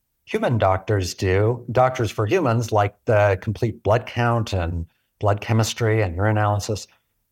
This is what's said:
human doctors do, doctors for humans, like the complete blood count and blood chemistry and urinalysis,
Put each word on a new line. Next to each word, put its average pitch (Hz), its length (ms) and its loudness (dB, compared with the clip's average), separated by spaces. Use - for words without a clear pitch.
human 208 320 -2
doctors 95 560 0
do, 104 580 0
doctors 127 400 0
for 110 140 -2
humans, 120 480 0
like 104 320 0
the 104 380 4
complete 107 400 -4
blood 110 240 2
count 117 480 -2
and 85 320 -2
blood 101 240 0
chemistry 110 580 0
and 90 160 -2
urinalysis, 104 680 0